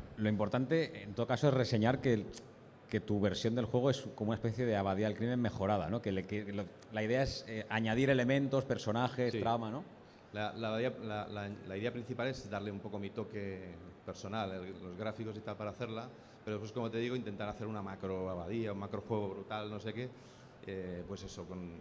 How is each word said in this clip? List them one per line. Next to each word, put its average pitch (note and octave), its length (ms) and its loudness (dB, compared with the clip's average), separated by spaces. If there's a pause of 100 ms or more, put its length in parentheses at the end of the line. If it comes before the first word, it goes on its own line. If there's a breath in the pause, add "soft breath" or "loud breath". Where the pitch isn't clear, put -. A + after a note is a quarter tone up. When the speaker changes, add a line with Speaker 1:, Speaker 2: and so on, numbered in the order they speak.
(160)
Speaker 1:
Lo G#2+ 120 4
importante, B2 760 4
en G2+ 100 -8
todo A#2 140 2
caso, C3 220 6
es C3 60 8
reseñar A#2+ 460 6
que B2+ 140 6
el, G2+ 120 2 (600)
que G#2+ 120 2
tu G#2 200 2
versión G#2 340 4
del A#2+ 120 2
juego B2+ 240 4
es C3 120 2 (120)
como G#2+ 160 0
una A2 60 2
especie A#2 280 0
de A2 120 4
Abadía G2 320 4
del G#2+ 80 0
Crimen B2 260 2
mejorada, G2 480 2
¿no? A#2 100 0
Que G#2 120 0
le, F#2+ 100 2
que G#2 300 -4
lo, G2+ 120 -2 (280)
la G#2+ 100 0
idea A#2+ 200 4
es, - 260 -2
eh, A2 200 -4
añadir A2+ 400 4
elementos, C3+ 560 4
personajes, B2 680 2
Speaker 2:
Sí. A2+ 80 0
Speaker 1:
trama, A2+ 300 2
¿no? C#3 140 -6 (480 loud breath)
Speaker 2:
La, G#2 200 -2
la A2 280 -2
idea, B2 120 2 (100)
la, G#2+ 260 -4
la, G2+ 220 -4 (160)
la F#2 100 -6
idea A2+ 160 -2
principal A#2+ 360 -2
es C3 200 -6
darle G2+ 220 -4
un G2 80 -6
poco G2+ 200 -6
mi G2 120 -4
toque G2 640 -6 (320)
personal, G2+ 460 -4
el, F#2 280 -8
los F2+ 160 -10
gráficos G#2+ 400 -4
y G#2+ 40 -8
tal G#2 160 -8
para G#2 140 -4
hacerla, A2+ 380 -6 (360 loud breath)
pero G#2+ 140 -2
después, G#2+ 140 -6
como A2+ 180 -2
te A2+ 80 -2
digo, A#2+ 180 0
intentar G#2 320 -4
hacer G#2 180 -6
una G#2+ 160 -4
macro F#2+ 480 -4
abadía, G2+ 420 -2
un G2 60 -4
macro G2+ 240 -4
juego G#2 280 -2
brutal, G#2 380 -6
no G#2 120 -6
sé G#2 120 -6
qué, B2 160 -6 (600 loud breath)
eh, F2+ 400 -6
pues F#2+ 160 -8
eso, F#2 200 -10
con, F2 360 -10